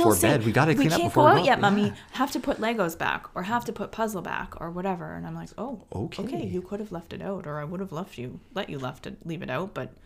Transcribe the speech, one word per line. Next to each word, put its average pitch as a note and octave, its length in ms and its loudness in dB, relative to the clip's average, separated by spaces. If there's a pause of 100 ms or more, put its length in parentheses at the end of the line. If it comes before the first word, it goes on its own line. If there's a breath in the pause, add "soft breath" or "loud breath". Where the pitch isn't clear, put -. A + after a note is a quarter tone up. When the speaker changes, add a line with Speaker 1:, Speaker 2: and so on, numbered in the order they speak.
Speaker 1:
before G#2+ 100 8
Speaker 2:
say, F#2 120 4 (100)
Speaker 1:
bed, A2 80 0
We A2+ 60 2
gotta C3+ 200 6
Speaker 2:
"We - 40 6
Speaker 1:
clean C4+ 160 4
up E3+ 80 4
Speaker 2:
can't E4+ 120 2
Speaker 1:
before - 180 8
Speaker 2:
go F#4 60 10
Speaker 1:
we - 40 6
Speaker 2:
out F4 60 2
yet, A#3+ 120 6
Speaker 1:
Yeah. - 40 0
Speaker 2:
Mommy. G3+ 320 4 (180 loud breath)
Have C4 200 0
to D4+ 80 -2
put C4 200 -2
Legos G#3 380 0
back - 380 -4
or F3+ 80 -6
have A#3 220 -2
to A3+ 80 -6
put - 180 -8
puzzle G#3+ 300 -4
back - 380 -8
or E3 100 -8
whatever." F3 440 -6
And E3+ 120 -10
I'm E3 100 -10
like, E3 220 -12
"Oh, A#3+ 260 -10 (100)
Speaker 1:
Okay. A#2 300 -6
Speaker 2:
okay. A#3+ 220 -6
You F3+ 160 -6
could G3+ 200 -10
have G#3+ 100 -12
left E3 220 -12
it F#3 80 -12
out F3+ 260 -8
or D3 120 -8
I D3 40 -8
would D3+ 160 -8
have F#3+ 140 -10
left E3 260 -10
you, B2 200 -12 (140)
let F#3+ 160 -6
you D3+ 100 -8
left C3 280 -10
it, - 180 -14
leave E3 160 -8
it - 80 -10
out, D#3+ 240 -6
but - 200 -8 (120)